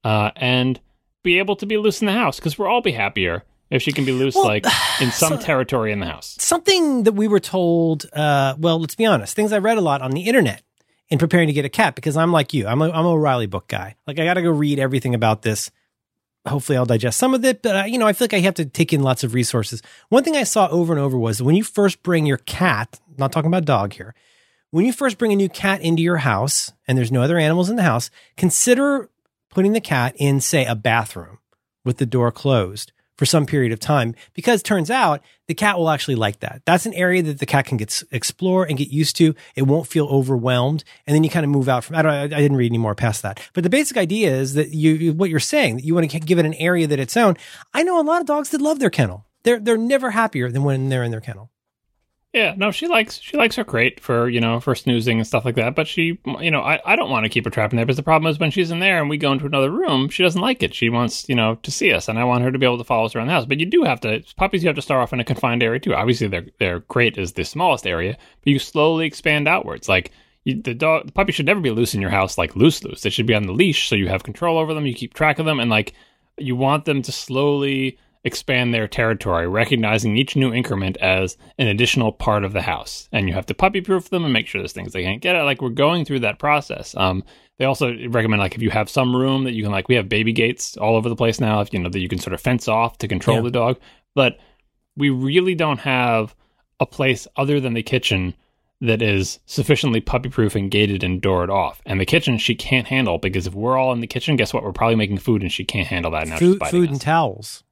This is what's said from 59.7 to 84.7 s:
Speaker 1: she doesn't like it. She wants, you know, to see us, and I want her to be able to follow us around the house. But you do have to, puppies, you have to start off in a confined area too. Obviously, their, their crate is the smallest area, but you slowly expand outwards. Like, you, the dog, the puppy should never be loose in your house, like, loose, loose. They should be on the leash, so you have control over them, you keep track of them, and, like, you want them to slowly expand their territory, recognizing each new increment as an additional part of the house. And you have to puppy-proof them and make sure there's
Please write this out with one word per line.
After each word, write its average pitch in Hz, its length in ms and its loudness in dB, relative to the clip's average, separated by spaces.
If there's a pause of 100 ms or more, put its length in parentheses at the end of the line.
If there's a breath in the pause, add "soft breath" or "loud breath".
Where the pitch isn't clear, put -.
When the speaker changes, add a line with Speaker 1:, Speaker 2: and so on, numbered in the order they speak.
Speaker 1:
she - 140 -2
doesn't 175 180 2
like 254 220 -2
it. 90 100 -2
She 113 180 -2
wants, 120 380 -2
you 131 60 0
know, 113 220 2
to - 160 -10
see 190 200 2
us, 85 160 0
and 113 120 -4
I 123 40 0
want 123 200 2
her 127 80 0
to 135 60 -4
be 135 80 2
able 123 120 2
to 117 60 -10
follow 113 220 0
us 110 100 -6
around 117 100 -4
the 156 60 -2
house. 131 140 0
But 139 120 -2
you 165 80 -2
do 320 160 4
have 139 200 0
to, 110 200 -2 (140)
puppies, 190 260 0
you 175 60 2
have 143 80 0
to 143 60 -6
start 131 200 0
off 117 100 -2
in 127 60 -2
a 117 60 -2
confined 120 400 0
area 117 160 0
too. - 120 -2
Obviously, 110 360 0
their, 87 180 -6 (140)
their 90 220 0
crate 120 360 0
is 90 140 -6
the 90 120 -6
smallest 156 400 0
area, 92 320 -4 (280 soft breath)
but 143 80 4
you 135 80 2
slowly 160 460 0
expand 147 420 -2
outwards. - 400 -4
Like, 92 240 0 (320 soft breath)
you, 135 180 -4
the 123 100 -6
dog, 156 340 -2
the 147 60 -16
puppy 196 200 0
should 139 140 -2
never 202 140 0
be 139 120 0
loose 113 220 0
in 101 60 -2
your 95 100 -2
house, 95 280 0
like, 85 160 -2
loose, 139 300 4
loose. - 160 -12
They 107 100 -2
should 117 160 -2
be 117 80 4
on 104 120 0
the 92 60 -4
leash, 156 360 2
so 110 80 0
you 98 100 0
have 92 160 -2
control 165 340 -4
over 160 160 0
them, 151 140 -4
you 123 80 -4
keep 120 200 -12
track 156 260 0
of 156 60 -2
them, 151 120 0
and, 120 100 0
like, 107 260 0 (440 soft breath)
you 131 160 -4
want 139 300 0
them 139 180 0
to - 80 -8
slowly 139 880 -2 (240)
expand 123 520 -2
their 110 120 0
territory, 98 600 0
recognizing 110 680 0
each 135 220 0
new 131 160 2
increment 98 460 -2
as 92 400 0 (180 soft breath)
an 131 120 2
additional 110 440 2
part 104 320 0
of 98 80 -6
the 95 80 0
house. - 520 -6
And 101 160 0
you 87 60 -2
have 95 120 -4
to - 80 -6
puppy-proof 190 560 -2
them 175 140 -2
and 139 100 0
make 110 120 0
sure 98 140 -6
there's 92 140 -10